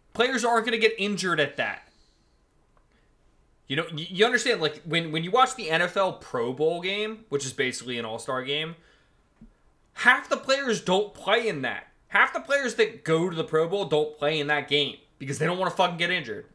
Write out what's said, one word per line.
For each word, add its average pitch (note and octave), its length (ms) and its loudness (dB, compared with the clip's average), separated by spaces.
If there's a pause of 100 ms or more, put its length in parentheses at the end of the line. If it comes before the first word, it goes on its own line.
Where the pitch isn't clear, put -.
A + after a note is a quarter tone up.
(120)
Players A#3+ 320 2
aren't A#3 220 4
gonna A#3 120 0
get A3 200 4
injured F#3 420 0
at C#3 160 0
that. G#2+ 300 -6 (1800)
You C#3 80 -4
know, E3 160 0
y-, D#3+ 160 -8
you F#3+ 160 4
understand, A#3+ 360 2
like, D3+ 240 0
when, E3 280 0
when D#3+ 120 -2
you F3 60 -6
watch B3+ 260 4
the F#3 140 -6
N E3 120 4
F F3 140 0
L D#3 180 2
Pro B2 380 -4
Bowl D#3+ 280 0
game, G#3 480 -6
which C#3 160 -2
is C3 80 -6
basically B2+ 460 -4
an A#2 60 -4
all-star A#2 380 -4
game, D3+ 340 -4 (1160)
half C4 340 2
the C4+ 80 -2
players C4 440 0
don't F#3+ 340 0
play A3+ 340 0
in D#3 140 -4
that. A2+ 260 -6 (200)
Half A#3+ 240 4
the - 80 -4
players C4+ 360 -2
that G#3+ 280 0
go E3 240 2
to E3+ 80 -8
the D#3+ 80 -2
Pro D#3+ 240 2
Bowl G3 180 -2
don't D3+ 300 0
play D3+ 220 0
in C#3+ 80 -2
that D3 220 0
game C#3+ 280 0 (220)
because C#3 200 -6
they D#3 80 0
don't F3+ 120 0
wanna F#3 120 0
fucking F3 260 2
get F3 140 0
injured. B2 440 -4